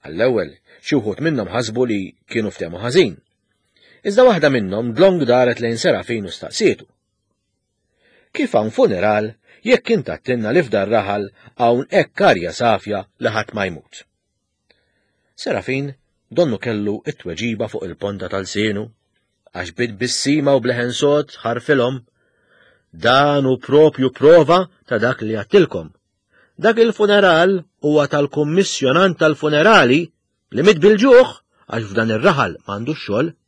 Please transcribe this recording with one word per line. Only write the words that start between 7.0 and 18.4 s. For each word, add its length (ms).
"Kif 180
hawn 180
funeral 600
jekk 320
inti 160
għattinna 400
li 120
f'dar 240
raħal 420
hawn 340
hekk 300
arja 220
safja 520
li 180
ħadd 180
ma 140
jmut?" 360
Serafin 560
donnu 260
kellu 480
it-tweġiba 640
fuq 200
il-ponta 400
tal-sienu, 560